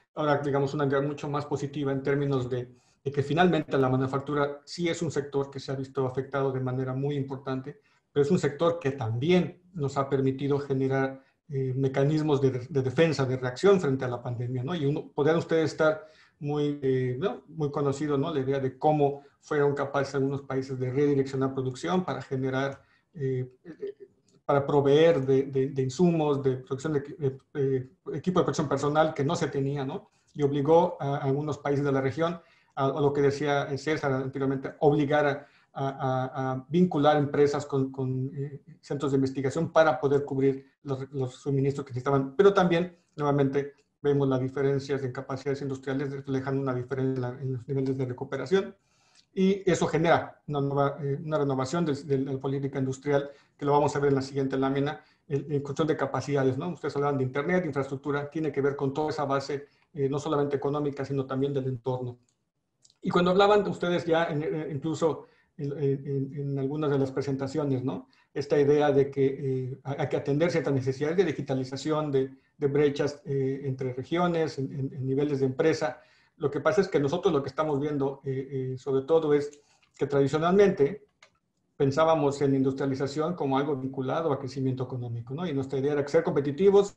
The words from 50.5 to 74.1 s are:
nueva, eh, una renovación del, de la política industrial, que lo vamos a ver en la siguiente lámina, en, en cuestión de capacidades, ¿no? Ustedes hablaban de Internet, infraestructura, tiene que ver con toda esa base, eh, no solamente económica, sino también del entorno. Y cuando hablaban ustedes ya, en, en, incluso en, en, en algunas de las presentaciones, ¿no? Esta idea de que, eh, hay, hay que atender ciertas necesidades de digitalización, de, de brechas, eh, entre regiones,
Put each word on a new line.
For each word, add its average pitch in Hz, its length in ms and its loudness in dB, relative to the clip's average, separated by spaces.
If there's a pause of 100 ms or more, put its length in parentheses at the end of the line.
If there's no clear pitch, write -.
nueva, 139 400 0
eh, 139 220 -4
una 151 160 -2
renovación 139 460 0
del, 139 200 -2
de 139 140 0
la 135 180 -4
política 139 400 -4
industrial, 139 540 0 (260)
que 143 80 -6
lo 143 60 2
vamos 147 240 4
a 143 40 0
ver 143 100 4
en 139 60 4
la 131 60 0
siguiente 135 360 -2
lámina, 139 440 -2 (260)
en, 139 240 -4
en 139 100 0
cuestión 147 260 -2
de 143 100 2
capacidades, 135 580 0
¿no? 160 140 -6
Ustedes 147 260 -8
hablaban 143 220 0
de 131 60 0
Internet, 156 420 0
infraestructura, 143 640 -4
tiene 156 220 -2
que 139 100 -2
ver 139 140 2
con 143 180 -2
toda 151 160 -2
esa 147 160 -2
base, 139 420 -4 (260)
eh, 139 140 -2
no 143 120 -2
solamente 143 360 0
económica, 143 480 -2
sino 135 220 -4
también 135 260 -2
del 131 140 -2
entorno. 123 540 -6 (800)
Y - 80 -4
cuando 175 220 4
hablaban 202 360 6
ustedes 175 380 -2
ya, 165 200 4
en, 151 180 -2
en, 160 280 -4
incluso 151 540 -2 (320)
en, 143 220 -6
en, 139 560 -2
en 143 240 -4
algunas 143 320 0
de 143 80 2
las 135 120 0
presentaciones, 135 720 -2
¿no? 135 260 -6 (240)
Esta 147 260 0
idea 147 320 4
de 135 180 4
que, 135 160 0
eh, 131 580 -2
hay, 139 160 -6
hay 147 100 -2
que 160 80 -2
atender 147 340 2
ciertas 156 220 0
necesidades 135 440 0
de 190 80 4
digitalización, 143 840 -4
de, 135 200 0 (260)
de 147 100 0
brechas, 143 580 2
eh, 135 380 -2
entre 131 300 -4
regiones, 165 640 0